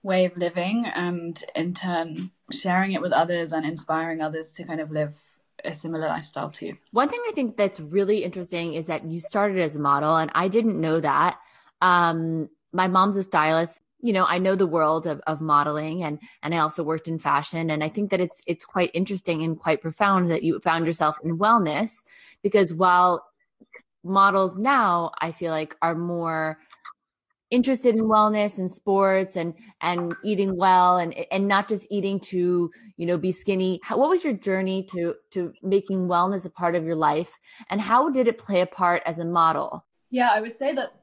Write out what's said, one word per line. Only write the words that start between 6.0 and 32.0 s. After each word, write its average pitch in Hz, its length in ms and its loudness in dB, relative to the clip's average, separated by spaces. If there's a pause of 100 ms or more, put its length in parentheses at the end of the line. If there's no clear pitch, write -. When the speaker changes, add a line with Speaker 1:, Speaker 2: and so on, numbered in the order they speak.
Speaker 1:
lifestyle 151 420 -6
too. - 260 -12 (140)
Speaker 2:
One 262 180 2
thing 480 200 -6
I 427 40 -6
think 247 240 -4
that's 196 220 0
really 190 460 0
interesting 170 500 -6
is 160 120 -6
that 160 180 -6
you 165 160 -8
started 196 400 -2
as 151 160 0
a 147 40 -6
model, 147 360 2
and 160 180 0
I 180 140 0
didn't 208 320 2
know 160 180 2
that. 151 400 2 (420)
Um, 165 680 2 (240)
my 185 160 0
mom's 190 280 4
a 196 60 0
stylist. 165 580 0 (200)
You 233 120 0
know, 190 120 4
I 180 140 2
know 190 180 2
the 190 100 4
world 160 400 2
of, 147 180 -4
of 156 160 -4
modeling, 151 600 0
and, 151 160 -6 (240)
and 151 100 -4
I 170 60 0
also 156 240 0
worked 160 240 -4
in 160 140 -4
fashion. 151 500 -2
And 151 140 -2
I 156 60 -2
think 202 200 -4
that 185 100 0
it's, 175 280 -4
it's 170 160 -4
quite - 280 0
interesting 175 520 -2
and 160 120 -2
quite 160 240 -2
profound 180 520 0
that 156 100 0
you 160 160 0
found 165 260 0
yourself 156 380 0
in 165 160 -4
wellness, 202 640 0 (400)
because 196 320 4
while 180 500 4 (760)
models 190 540 4
now, 202 640 2
I 165 100 -4
feel 165 220 -6
like, 156 280 -4
are 165 140 2
more 165 640 -4 (920)
interested 247 440 2
in 220 100 2
wellness 214 520 2
and 185 140 -4
sports 190 640 2
and, 170 160 -4 (300)
and 175 320 -2 (100)
eating 196 320 0
well 180 400 6
and, 170 180 -2 (160)
and 196 160 0
not 202 220 0
just 202 220 -4
eating 196 280 -2